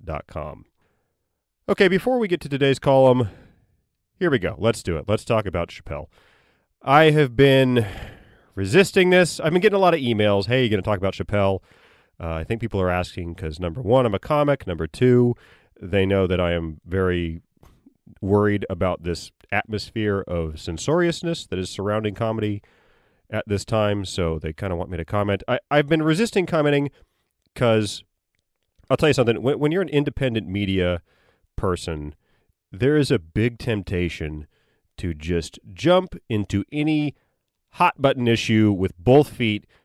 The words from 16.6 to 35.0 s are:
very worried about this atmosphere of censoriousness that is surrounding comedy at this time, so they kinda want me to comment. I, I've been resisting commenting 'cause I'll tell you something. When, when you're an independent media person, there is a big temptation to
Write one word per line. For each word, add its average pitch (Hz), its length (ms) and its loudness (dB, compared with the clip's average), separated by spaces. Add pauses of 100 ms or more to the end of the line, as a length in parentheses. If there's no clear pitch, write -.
very 87 560 -2 (800)
worried 101 500 2
about 90 320 -2
this 85 300 -6 (180)
atmosphere 104 800 -4
of 80 320 -6
censoriousness 165 880 -4
that 92 100 -6
is 92 100 -6
surrounding 104 460 -4
comedy 107 480 -4 (680)
at 107 180 -6
this 101 160 -2
time, 104 400 0
so 85 340 -4
they 80 140 -8
kinda 92 240 -6
want 85 140 -8
me 90 60 -8
to 82 80 -8
comment. 101 440 -2
I, 123 100 -2 (140)
I've 147 160 2
been 156 160 2
resisting 175 420 0
commenting 147 460 0 (640)
'cause 110 480 0 (840)
I'll 135 80 2
tell 160 120 2
you 139 60 4
something. 117 280 2
When, 120 160 0
when 151 140 0
you're 190 100 0
an 170 60 -4
independent 135 580 -2
media 92 560 0 (540)
person, 82 580 -6 (560)
there 127 260 0
is 143 140 2
a 117 80 2
big 107 400 -4
temptation 87 880 -6 (520)
to 87 160 -6